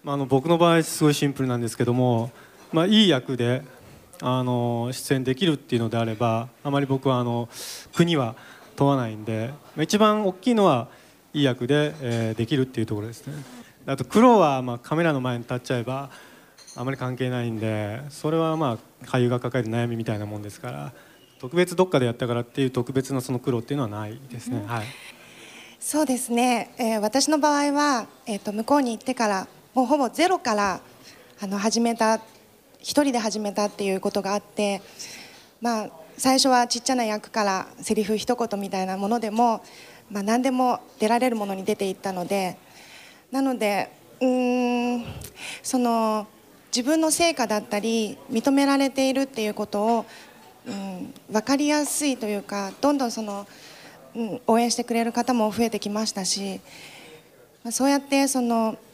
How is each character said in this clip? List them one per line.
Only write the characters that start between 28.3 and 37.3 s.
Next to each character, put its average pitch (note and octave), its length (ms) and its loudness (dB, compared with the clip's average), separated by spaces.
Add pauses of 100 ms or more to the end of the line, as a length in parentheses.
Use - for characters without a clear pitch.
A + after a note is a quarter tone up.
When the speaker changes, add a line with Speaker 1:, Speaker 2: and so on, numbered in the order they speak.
Speaker 2:
ー G3+ 40 -8
と、 G#3 140 -6
向 A3 100 -4
こ C#4+ 140 4
う D4 40 4
に B3 140 0
行 - 60 -14
っ - 20 -20
て B3+ 100 -2
か A#3 140 0
ら、 F#3+ 200 -2 (260)
も B3+ 100 2
う - 20 4
ほ C#4+ 120 2
ぼ C4 100 2
ゼ E4 220 2
ロ F#4 100 2
か A3+ 160 0
ら、 G3+ 240 0 (640)
あ G3+ 60 -6
の、 G3+ 100 -4
始 A3 240 2
め A#3 120 2
た、 A3 280 2 (580)
一 - 220 0
人 C#4 120 2
で A#3+ 40 0
始 G#3+ 220 -2
め G3+ 140 -4
た G#3 120 0
っ G3+ 40 -2
て G3+ 160 -6
い F#3+ 100 0
う F#3+ 60 -4
こ G3+ 100 -2
と G3+ 100 -2
が F#3+ 120 -2
あ G#3 40 0
っ G3+ 40 -2
て、 G3+ 400 -4 (800)
ま A3+ 240 -2
あ、 - 40 -12 (280)
最 C4 160 4
初 C4+ 160 4
は A#3+ 180 6
ち A#3 120 -4
っ - 20 -8
ち - 80 -4
ゃ C4 60 2
な A#3+ 100 0
役 G#3+ 260 -6